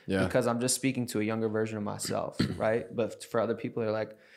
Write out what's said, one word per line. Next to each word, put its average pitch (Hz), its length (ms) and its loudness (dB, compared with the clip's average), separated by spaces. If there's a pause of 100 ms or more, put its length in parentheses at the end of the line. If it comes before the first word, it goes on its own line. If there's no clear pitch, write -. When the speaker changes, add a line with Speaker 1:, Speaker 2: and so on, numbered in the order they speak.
Speaker 1:
Yeah. 95 160 4
Speaker 2:
because 117 240 4
I'm 117 120 2
just 123 140 2
speaking 123 340 0
to 107 120 -2
a 104 40 2
younger 110 260 0
version 110 280 0
of 104 60 -4
myself, 101 520 -4 (120)
<clears throat> - 100 -4
right? 110 360 0
But 110 320 -2
for 120 140 0
other 110 160 2
people, 120 280 -4
they're 110 80 0
like, 107 260 -4 (200)